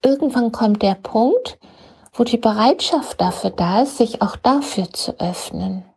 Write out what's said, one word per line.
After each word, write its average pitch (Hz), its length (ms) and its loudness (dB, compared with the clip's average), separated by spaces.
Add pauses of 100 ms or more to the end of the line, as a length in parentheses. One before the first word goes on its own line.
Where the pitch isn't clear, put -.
irgendwann 254 500 2
kommt 208 300 2
der 196 120 2
Punkt, 285 640 0 (540)
wo 240 100 0
die 240 140 0
Bereitschaft 233 840 0
dafür 180 300 -2
da 180 320 2
ist, - 160 -2
sich 226 240 2
auch 196 140 -2
dafür 262 560 0
zu - 260 -8
öffnen. 185 680 -6 (120)